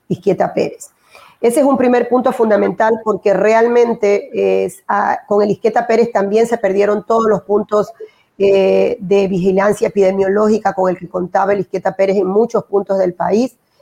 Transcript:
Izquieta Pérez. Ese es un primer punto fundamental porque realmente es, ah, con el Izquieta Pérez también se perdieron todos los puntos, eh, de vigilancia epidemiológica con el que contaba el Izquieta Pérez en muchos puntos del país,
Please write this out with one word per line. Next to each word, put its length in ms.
Izquieta 440
Pérez. 380
Ese 160
es 80
un 100
primer 320
punto 220
fundamental 720
porque 320
realmente 1300
es, 220
ah, 400
con 160
el 80
Izquieta 380
Pérez 240
también 340
se 100
perdieron 480
todos 220
los 160
puntos, 500
eh, 600
de 280
vigilancia 600
epidemiológica 840
con 160
el 80
que 120
contaba 440
el 80
Izquieta 340
Pérez 220
en 120
muchos 360
puntos 320
del 180
país, 420